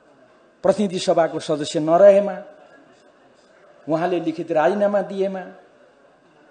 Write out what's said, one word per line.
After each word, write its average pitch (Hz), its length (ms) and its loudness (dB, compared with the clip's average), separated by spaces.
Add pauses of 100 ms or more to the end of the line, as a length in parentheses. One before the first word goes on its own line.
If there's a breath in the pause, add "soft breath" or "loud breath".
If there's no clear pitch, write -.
(640)
प्रतिनिधि 185 360 0
सभाको 160 400 0
सदस्य 151 400 -4
नरहेमा, 190 580 4 (1500)
उहाँले 170 300 -2
लिखित 160 320 -6
राजीनामा 196 500 0
दिएमा, 190 420 -6 (1080)